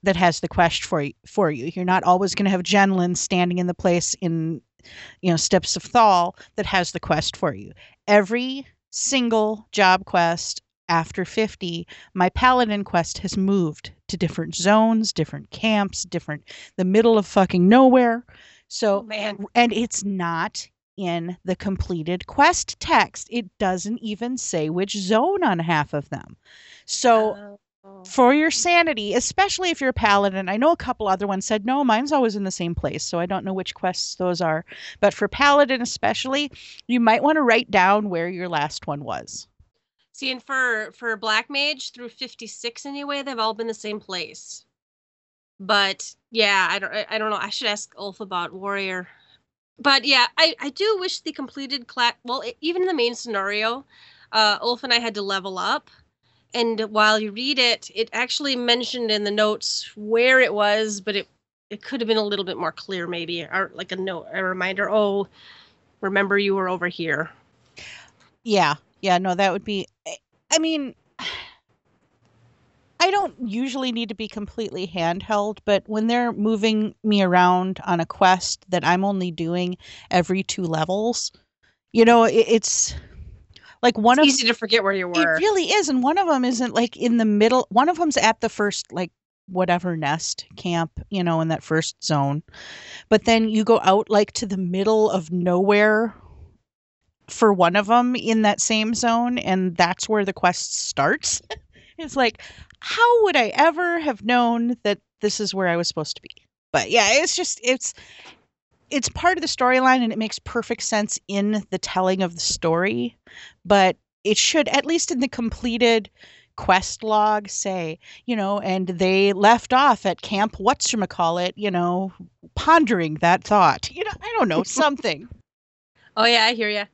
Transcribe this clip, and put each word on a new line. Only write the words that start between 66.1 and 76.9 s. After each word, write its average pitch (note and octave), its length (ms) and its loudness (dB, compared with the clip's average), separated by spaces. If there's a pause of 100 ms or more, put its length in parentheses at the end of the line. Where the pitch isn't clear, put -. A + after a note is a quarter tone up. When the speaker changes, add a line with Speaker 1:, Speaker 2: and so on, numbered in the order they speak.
Speaker 2:
you G3+ 160 0
were F#3+ 140 -2
over F3+ 180 -4
here." D#3+ 440 -6 (1120)
Speaker 1:
Yeah. F3+ 300 2 (280)
Yeah, F3+ 160 2
no, F#3 160 -2
that F#3+ 180 2
would F#3 120 -6
be, G3+ 220 -6 (200)
I, - 100 -12 (360)
I D#4+ 60 4
mean, D#4+ 420 -4
<sighs> - 40 -20 (2000)
I F4+ 100 2
don't F#4+ 280 -2
usually B3+ 540 -6
need A3+ 160 -6
to A3 60 -10
be G#3+ 140 -10
completely G3+ 580 -10
handheld, F#3+ 800 -4
but G3+ 220 2
when G#3+ 200 -2
they're A#3+ 260 0
moving G#3+ 720 0